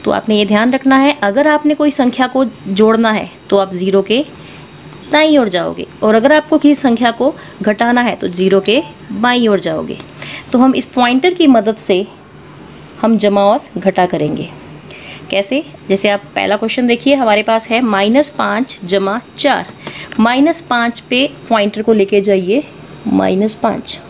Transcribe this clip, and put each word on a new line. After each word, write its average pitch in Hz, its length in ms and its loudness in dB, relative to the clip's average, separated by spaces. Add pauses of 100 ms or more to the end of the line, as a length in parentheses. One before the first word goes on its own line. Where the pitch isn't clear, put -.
तो 214 60 0
आपने 208 260 0
ये 208 100 2
ध्यान 214 260 2
रखना 269 240 2
है, 285 260 2
अगर 233 260 0
आपने 302 260 0
कोई 294 180 0
संख्या 254 340 0
को 262 180 0
जोड़ना 220 680 2
है 180 180 -4 (200)
तो 196 60 2
आप 190 160 0
ज़ीरो 190 300 0
के 233 220 0 (880)
दाईं 302 260 4
ओर 226 100 2
जाओगे, 170 380 -4 (160)
और 214 120 4
अगर 240 180 4
आपको 302 260 2
किसी 294 180 4
संख्या 233 360 0
को 254 220 -2 (280)
घटाना 233 400 0
है 226 140 -2
तो - 120 -6
ज़ीरो 190 320 2
के 214 200 0 (320)
बाईं 233 360 0
ओर 196 120 2
जाओगे। 160 360 -6 (560)
तो 247 60 2
हम 262 160 4
इस - 120 -4
pointer 262 480 0
की 349 140 2
मदद 220 300 2
से 196 280 -2 (960)
हम 226 180 2
जमा 202 260 2
और 220 200 2 (140)
घटा 185 280 0
करेंगे। - 420 -4 (840)
कैसे? 202 320 -2 (260)
जैसे 208 220 0
आप 202 120 -4 (120)
पहला 95 220 -2
question 226 300 -4
देखिए, 233 280 2
हमारे 220 280 2
पास 226 260 -2
है 233 140 0
माइनस 220 460 0
पाँच 208 560 -4
जमा 196 360 -2 (180)
चार। 208 340 -2 (480)
माइनस 269 400 2
पाँच 233 420 -4
पे 254 240 -2 (220)
pointer 214 340 -2
को 226 100 2
लेके 202 280 2
जाइए, 196 420 0 (460)
माइनस 190 480 0
पाँच। - 420 -6 (120)